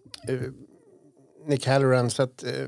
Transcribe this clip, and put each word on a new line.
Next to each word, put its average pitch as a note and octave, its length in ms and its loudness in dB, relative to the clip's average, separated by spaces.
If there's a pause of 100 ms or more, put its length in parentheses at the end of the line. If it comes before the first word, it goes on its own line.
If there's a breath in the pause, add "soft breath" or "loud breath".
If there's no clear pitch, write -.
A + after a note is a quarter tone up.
(340)
eh, B2+ 60 -4 (1040)
Nick C#3+ 200 0
Halloran. C3 440 4
Så C#3 120 -2
att, - 220 -6
eh, B2 80 -6 (160)